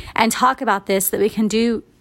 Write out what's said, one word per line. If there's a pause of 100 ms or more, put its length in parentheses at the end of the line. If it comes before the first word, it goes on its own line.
(160)
and
talk
about
this
so
that
we
can
do, (180)